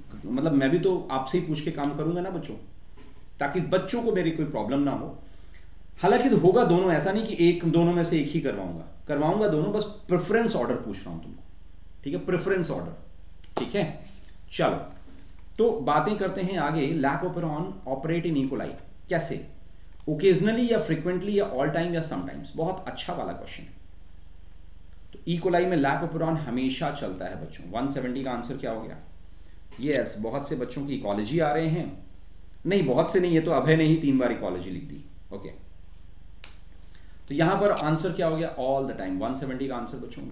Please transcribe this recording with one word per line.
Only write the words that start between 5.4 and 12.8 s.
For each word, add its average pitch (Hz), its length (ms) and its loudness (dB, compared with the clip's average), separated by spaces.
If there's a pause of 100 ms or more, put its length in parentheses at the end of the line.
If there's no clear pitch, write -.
हालांकि 240 260 6
तो 220 80 8
होगा 185 280 8
दोनों, 175 280 6
ऐसा 156 200 4
नहीं 220 140 0
कि 185 100 -4 (120)
एक, 170 160 4
दोनों 170 280 6
में 175 120 4
से 165 140 2
एक 143 100 2
ही 165 120 0
करवाऊंगा, 95 460 -2 (220)
करवाऊंगा 160 400 4
दोनों, 160 240 2
बस 214 120 0 (240)
प्रेफरेंस 208 480 2
ऑर्डर 123 200 0
पूछ - 280 -8
रहा 87 100 -8
हूं 82 80 -8
तुमको, 82 200 -12 (640)
ठीक 143 100 -4
है? 175 120 -4
प्रेफरेंस 180 440 2
ऑर्डर, 85 220 -4 (640)